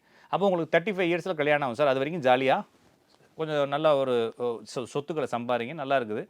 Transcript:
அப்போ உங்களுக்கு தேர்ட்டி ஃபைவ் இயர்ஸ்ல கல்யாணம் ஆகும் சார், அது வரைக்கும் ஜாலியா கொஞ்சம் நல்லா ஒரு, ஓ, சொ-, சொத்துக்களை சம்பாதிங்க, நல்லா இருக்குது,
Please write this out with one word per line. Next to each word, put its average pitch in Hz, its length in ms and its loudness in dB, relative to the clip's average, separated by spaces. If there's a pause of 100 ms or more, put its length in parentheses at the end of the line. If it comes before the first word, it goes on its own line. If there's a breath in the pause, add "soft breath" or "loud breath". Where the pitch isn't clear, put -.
(280 soft breath)
அப்போ 175 200 0
உங்களுக்கு 170 300 2
தேர்ட்டி 180 160 -2
ஃபைவ் 180 160 0
இயர்ஸ்ல 175 240 -2
கல்யாணம் 147 280 2
ஆகும் 127 120 -2
சார், 147 120 2
அது 131 120 2
வரைக்கும் 135 340 0
ஜாலியா 135 320 2 (720)
கொஞ்சம் 151 320 -2
நல்லா 147 280 4
ஒரு, 123 400 0
ஓ, 123 80 -4
சொ-, 117 400 -6
சொத்துக்களை 143 460 -4
சம்பாதிங்க, 120 440 -2
நல்லா 139 220 0
இருக்குது, 120 340 -4